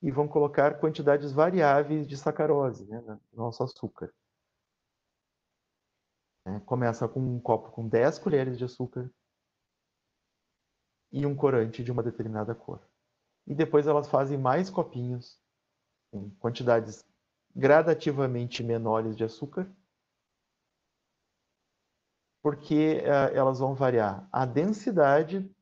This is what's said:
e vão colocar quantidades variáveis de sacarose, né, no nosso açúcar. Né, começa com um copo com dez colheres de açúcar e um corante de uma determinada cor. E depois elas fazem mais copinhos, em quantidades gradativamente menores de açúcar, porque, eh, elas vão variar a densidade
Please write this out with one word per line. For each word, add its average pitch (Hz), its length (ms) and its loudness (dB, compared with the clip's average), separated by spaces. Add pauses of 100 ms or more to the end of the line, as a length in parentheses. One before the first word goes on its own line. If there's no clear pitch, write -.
e 165 80 -2
vão 143 180 0
colocar 147 520 2
quantidades 147 520 2
variáveis 147 760 2
de 139 100 -10
sacarose, 143 680 0
né, 110 140 -12
no 110 180 -14 (140)
nosso 113 300 -4
açúcar. - 480 -10 (2250)
Né, 98 200 -8
começa 120 420 -2
com 131 120 -6
um 127 200 -4
copo 113 320 -2
com 113 160 -8
dez 120 300 2
colheres 131 400 -2
de 123 80 -6
açúcar 123 460 -8 (2000)
e 139 140 -4
um 143 100 -2
corante 123 480 0
de 120 80 -6
uma 120 100 -2
determinada 110 540 -6
cor. - 260 -16 (640)
E - 80 -8
depois 147 320 2
elas 147 220 2
fazem 139 300 -4
mais 139 320 0
copinhos, 123 720 -8 (720)
em 104 200 -12
quantidades 113 720 -2 (500)
gradativamente 135 1080 2
menores 113 520 -2
de 113 80 -4
açúcar, 143 480 -8 (2750)
porque, 151 640 2
eh, 143 320 2
elas 131 240 2
vão 131 160 -2
variar 113 560 0
a 131 160 -2
densidade 165 1160 2